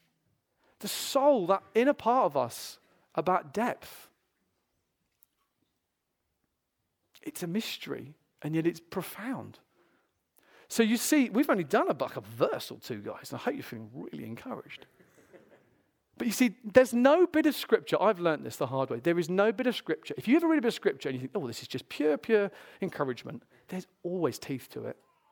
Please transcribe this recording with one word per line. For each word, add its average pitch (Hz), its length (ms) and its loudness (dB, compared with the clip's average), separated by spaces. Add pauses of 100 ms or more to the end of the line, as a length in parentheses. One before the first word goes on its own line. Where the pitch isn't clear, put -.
(800)
The 208 80 -10
soul, 269 600 2
that 196 160 2 (100)
inner 254 200 4
part 247 320 2
of 147 120 0
us, - 400 -4 (380)
about 165 360 0
depth. - 580 -4 (3250)
It's - 180 -10
a 175 60 -6
mystery, 165 640 -8 (300)
and 151 100 -4
yet 160 140 2
it's 170 120 -2
profound. 196 800 -8 (1080)
So - 160 2
you 220 140 2
see, 247 340 2
we've 254 180 0
only 214 140 2
done 226 260 0
a, 185 100 0
like, 127 160 -4
a 127 60 -8
verse 113 480 -4
or 120 80 -12
two, 110 220 -10
guys, 107 320 -12
and 123 80 -10
I - 40 -14
hope 262 120 -2
you're - 80 -10
feeling 110 280 -14
really 135 340 -12
encouraged. 113 600 -14 (1300)
But 240 80 0
you 214 60 0
see, 240 200 2 (100)
there's 247 300 6
no 277 320 6
bit 311 220 2
of 294 80 2
scripture, - 440 0
I've 185 200 4
learnt 160 240 0
this 117 140 -10
the 143 100 -2
hard 135 240 -2
way, 117 80 -4
there 170 180 2
is 170 140 -2
no 202 200 4
bit 220 140 -2
of 247 100 0
scripture. - 400 -6
If - 120 -6
you 233 80 6
ever 330 120 4
read 320 120 4
a - 20 -4
bit 233 60 2
of 208 80 2
scripture - 340 -2
and 131 60 -2
you 127 60 -4
think, 131 120 -8
"Oh, 165 140 -2
this - 160 -8
is - 40 -16
just - 220 -8
pure, 294 300 0
pure 202 320 2 (320)
encouragement," 135 580 -6 (280)
there's 180 180 -8 (160)
always 175 340 -2
teeth - 360 -10
to 117 120 -10
it. - 120 -10 (340)